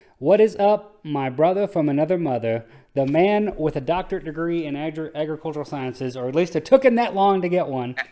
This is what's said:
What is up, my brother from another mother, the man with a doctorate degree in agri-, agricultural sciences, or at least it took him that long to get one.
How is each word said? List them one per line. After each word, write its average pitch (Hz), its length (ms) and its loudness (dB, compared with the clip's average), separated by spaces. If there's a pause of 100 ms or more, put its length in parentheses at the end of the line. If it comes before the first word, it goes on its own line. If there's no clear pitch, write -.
(200)
What 185 220 4
is 220 160 4
up, 208 460 0
my 139 280 -2
brother 180 360 2
from 160 220 0
another 156 300 0
mother, 117 460 -2 (280)
the 135 140 0
man 196 500 2
with 156 180 -2
a 143 60 -4
doctorate 175 440 -4
degree 165 380 -4
in 143 120 -6
agri-, 156 400 -6
agricultural 151 500 -6
sciences, 131 500 -6
or 127 140 -4
at 131 60 -6
least 175 200 0
it 156 100 0
took 262 200 4
him 247 100 6
that 226 200 0
long 196 260 4
to 175 80 -2
get 175 180 0
one. 127 280 -6 (160)